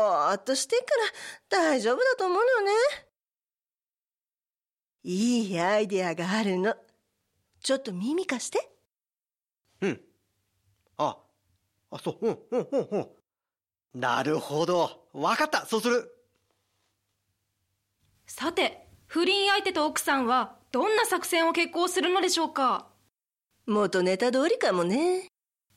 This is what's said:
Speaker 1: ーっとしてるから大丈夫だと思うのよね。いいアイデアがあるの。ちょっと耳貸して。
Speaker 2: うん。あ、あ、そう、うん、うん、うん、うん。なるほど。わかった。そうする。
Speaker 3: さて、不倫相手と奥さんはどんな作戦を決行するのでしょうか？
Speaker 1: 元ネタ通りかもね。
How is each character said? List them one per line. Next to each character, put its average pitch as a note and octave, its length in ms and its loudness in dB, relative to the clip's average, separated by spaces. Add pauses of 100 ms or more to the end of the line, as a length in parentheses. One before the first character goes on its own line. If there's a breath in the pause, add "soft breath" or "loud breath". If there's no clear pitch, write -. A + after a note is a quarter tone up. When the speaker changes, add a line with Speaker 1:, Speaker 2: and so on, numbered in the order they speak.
Speaker 1:
ー F3 320 2
っ G3+ 100 -6
と C4 120 0
し C4+ 120 -4
て - 80 0
る B4 60 2 (680 loud breath)
か G4+ 80 0
ら E4 140 2
大 C4 100 2
丈 A3 120 0
夫 G#4+ 100 0
だ B4+ 120 2
と F#4+ 100 -2
思 F#4 80 0
う F4+ 40 2
の G#4+ 60 2
よ B4 180 2
ね。 G4 100 2 (2250)
い G#3+ 500 0
い E3+ 60 -2
ア F#3+ 200 2
イ G#3+ 80 0
デ F#3 160 -2
ア E3+ 120 -2
が F3 160 -4
あ A3 100 0
る G3 160 0
の。 G3 180 0 (880)
ち - 120 -2
ょ - 20 4
っ C4 40 -6
と B3+ 140 -8
耳 C4+ 320 -2
貸 B3 220 -6
し - 20 -10
て。 - 220 -6 (1120)
Speaker 2:
う G2 60 -2
ん。 - 140 -4 (960)
あ、 D3+ 200 -2 (760)
あ、 - 80 -12
そ E3+ 200 -8
う、 A3+ 80 -2
う A3 40 0
ん、 A3 80 -8 (100)
う B3 80 -2
ん、 G#3 140 -2
う C#4 60 -2
ん、 A#3+ 120 -2
う G#3 120 -4
ん。 - 80 -10 (840)
な B2 300 0
る D3+ 160 0
ほ D3+ 260 -2
ど。 E3+ 480 0
わ E3+ 240 0
か D4 60 2
っ D4+ 60 -2
た。 - 180 -2
そ A3 100 -2
う G#3+ 40 0
す G#3+ 60 -2
る。 A#3+ 240 0 (2250)
Speaker 3:
さ - 260 -6
て、 F#4 380 -4 (160)
不 E4+ 200 -2
倫 G4 260 2
相 G4+ 120 2
手 F#4+ 100 -2
と D#4 120 0
奥 D4+ 160 -4
さ C#4+ 160 0
ん C4 80 0
は A#3+ 320 0 (140)
ど C#4 180 0
ん A4 60 2
な A4+ 100 2
作 F#4 220 -2
戦 E4 200 2
を E4 60 2
決 E4+ 180 0
行 E4+ 160 0
す F#4 140 -2
る F4 100 0
の F#4+ 80 2
で F4 100 0
し E4+ 100 0
ょ D#4+ 60 2
う D#4 80 -8
か？ B3+ 380 -2 (760)
Speaker 1:
元 F#3+ 340 2
ネ F#3 160 2
タ A#3+ 140 2
通 C4 180 2
り B4 80 2
か B3 160 2
も F3+ 100 2
ね。 E4+ 440 0 (500)